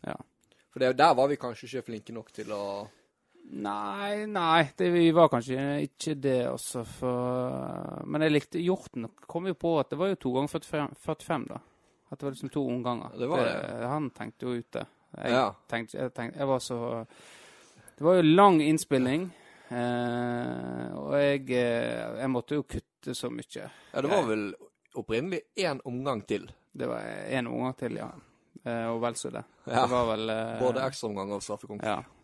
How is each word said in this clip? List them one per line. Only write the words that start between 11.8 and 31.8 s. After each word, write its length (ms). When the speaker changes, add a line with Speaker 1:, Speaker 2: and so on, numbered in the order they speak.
Speaker 1:
At 80
det 20
var 80
liksom 220
to 160
omganger. 500
Speaker 2:
Det 100
var 160
det. 360
Speaker 1:
Det, 80
han 220
tenkte 360
jo 80
ut 160
det. 160
Jeg 140
Speaker 2:
Ja. 180
Speaker 1:
tenkte, 300
jeg 160
tenkte, 240
jeg 100
var 120
så, 460
det 80
var 80
jo 80
lang 400
innspilling, 680
eh, 1040
og 220
jeg, 320
eh, 680
jeg 100
måtte 240
jo 80
kutte 540
så 140
mye. 400
Speaker 2:
Ja, 80
det 100
var 120
Speaker 1:
Jeg 60
Speaker 2:
vel 260
opprinnelig 460
en 280
omgang 420
til. 240
Speaker 1:
Det 160
var 120
en 180
omgang 300
til, 200
ja. 140
Eh, 220
og 160
vel 120
så 180
det. 120
Speaker 2:
Ja. 160
Speaker 1:
Det 80
var 160
vel, 240
eh, 300
Speaker 2:
Både 200
ekstraomgang 520
og 100
straffekonk. 400